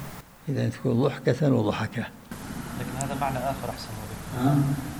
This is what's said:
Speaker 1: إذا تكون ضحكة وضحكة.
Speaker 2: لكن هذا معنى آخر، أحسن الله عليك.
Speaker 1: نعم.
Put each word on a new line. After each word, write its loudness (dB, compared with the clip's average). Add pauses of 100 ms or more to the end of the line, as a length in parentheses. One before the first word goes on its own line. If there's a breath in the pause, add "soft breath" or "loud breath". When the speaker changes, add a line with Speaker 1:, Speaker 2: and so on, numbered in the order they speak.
(480)
Speaker 1:
إذا 2
تكون 2
ضحكة 4
وضحكة. 2 (800)
Speaker 2:
لكن -4
هذا -4
معنى 0
آخر، -2
أحسن -10
الله -2
عليك. 6
Speaker 1:
نعم. 6 (380)